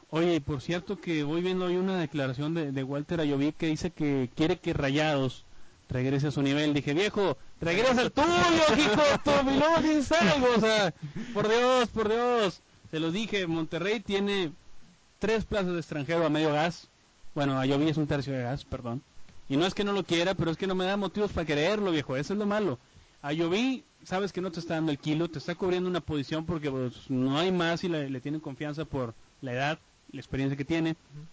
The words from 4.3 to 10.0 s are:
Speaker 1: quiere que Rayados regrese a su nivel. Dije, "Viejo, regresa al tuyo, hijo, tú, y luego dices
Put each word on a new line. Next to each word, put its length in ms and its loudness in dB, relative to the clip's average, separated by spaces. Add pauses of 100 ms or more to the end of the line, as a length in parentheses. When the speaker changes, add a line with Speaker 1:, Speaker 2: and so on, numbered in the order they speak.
Speaker 1:
quiere 220 2
que 160 -4
Rayados 720 0 (460)
regrese 380 0
a 40 0
su 100 -2
nivel. 320 2
Dije, 200 0
"Viejo, 440 0 (240)
regresa 400 2
al 100 0
tuyo, 160 4 (500)
hijo, 240 4 (220)
tú, 80 4 (180)
y 80 2
luego 240 4
dices 300 2